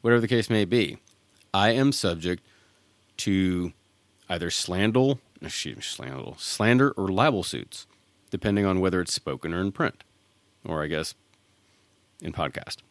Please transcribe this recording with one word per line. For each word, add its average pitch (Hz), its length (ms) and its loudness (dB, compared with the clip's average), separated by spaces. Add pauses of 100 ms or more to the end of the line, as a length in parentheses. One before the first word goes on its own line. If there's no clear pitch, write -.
whatever 117 180 6
the 113 80 0
case 113 220 2
may 107 140 4
be, 92 340 0 (560)
I 101 160 6
am 135 220 4
subject 85 500 -2 (760)
to 92 540 0 (560)
either 85 220 -4
slander 113 640 0 (280)
excuse - 340 -10
me, - 60 -14
slander, 64 560 -10
slander 123 540 4
or 95 160 -2
libel 104 340 2
suits, - 440 -8 (440)
depending 101 340 0
on 95 160 2
whether 92 200 2
it's 85 120 -4
spoken 80 420 -6
or 87 60 -2
in 98 120 -2
print, - 320 -4 (600)
or 78 180 -4
I 76 40 -2
guess 78 280 -4 (1040)
in 82 120 -10
podcast. - 460 -8 (120)